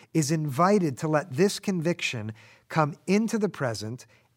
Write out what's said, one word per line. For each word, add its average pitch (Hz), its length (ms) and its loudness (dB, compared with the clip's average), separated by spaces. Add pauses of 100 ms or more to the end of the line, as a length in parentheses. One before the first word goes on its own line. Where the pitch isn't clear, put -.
(140)
is 147 160 2
invited 160 680 2
to 160 100 -2
let 147 240 0
this 185 260 2
conviction 156 760 -4 (360)
come 156 260 0 (140)
into 214 280 2
the 208 120 0
present 117 580 -6 (300)